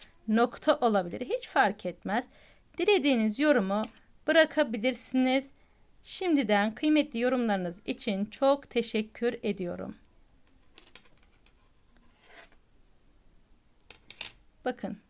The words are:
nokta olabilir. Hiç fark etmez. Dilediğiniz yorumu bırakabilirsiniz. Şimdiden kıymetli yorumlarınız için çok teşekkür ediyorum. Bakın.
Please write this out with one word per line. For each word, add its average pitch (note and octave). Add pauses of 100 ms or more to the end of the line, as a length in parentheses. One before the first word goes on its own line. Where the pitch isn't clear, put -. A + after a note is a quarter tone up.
(280)
nokta A#3+
olabilir. G3+
Hiç F4
fark G#3+
etmez. G3+ (500)
Dilediğiniz C4
yorumu G#3+ (460)
bırakabilirsiniz. C4 (520)
Şimdiden A3
kıymetli D4+
yorumlarınız A3+
için G3+
çok C#4
teşekkür A#3
ediyorum. F#3 (4000)
Bakın. - (120)